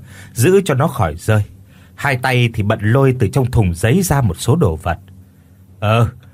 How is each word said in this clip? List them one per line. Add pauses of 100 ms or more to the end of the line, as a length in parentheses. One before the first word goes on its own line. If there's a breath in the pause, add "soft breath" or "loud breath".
(340 loud breath)
giữ
cho
nó
khỏi
rơi. (520 soft breath)
Hai
tay
thì
bận
lôi
từ
trong
thùng
giấy
ra
một
số
đồ
vật. (800 soft breath)
"Ờ, (240 soft breath)